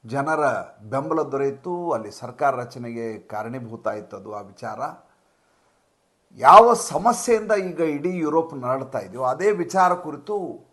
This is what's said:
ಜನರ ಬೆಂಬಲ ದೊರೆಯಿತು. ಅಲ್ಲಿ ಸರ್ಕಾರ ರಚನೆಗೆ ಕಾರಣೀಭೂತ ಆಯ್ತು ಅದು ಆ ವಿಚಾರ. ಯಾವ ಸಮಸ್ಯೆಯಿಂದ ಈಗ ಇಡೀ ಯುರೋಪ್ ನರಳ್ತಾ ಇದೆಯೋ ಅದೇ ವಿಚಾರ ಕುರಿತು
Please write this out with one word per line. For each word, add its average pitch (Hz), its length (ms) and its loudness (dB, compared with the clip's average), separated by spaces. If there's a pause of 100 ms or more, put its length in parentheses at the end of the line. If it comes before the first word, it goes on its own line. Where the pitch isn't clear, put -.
ಜನರ 143 400 -2 (340)
ಬೆಂಬಲ 135 420 -2
ದೊರೆಯಿತು. 170 680 -4
ಅಲ್ಲಿ 107 200 -6
ಸರ್ಕಾರ 131 420 -2
ರಚನೆಗೆ 117 640 -8
ಕಾರಣೀಭೂತ 113 720 -10
ಆಯ್ತು 104 280 -8
ಅದು 104 180 -14
ಆ 104 60 -10
ವಿಚಾರ. 107 400 -12 (1500)
ಯಾವ 214 420 10
ಸಮಸ್ಯೆಯಿಂದ 220 800 0
ಈಗ 185 280 -2
ಇಡೀ 156 300 0
ಯುರೋಪ್ 160 440 -2
ನರಳ್ತಾ 127 440 -4
ಇದೆಯೋ 101 240 -8
ಅದೇ 147 280 0
ವಿಚಾರ 180 440 2
ಕುರಿತು 165 800 -8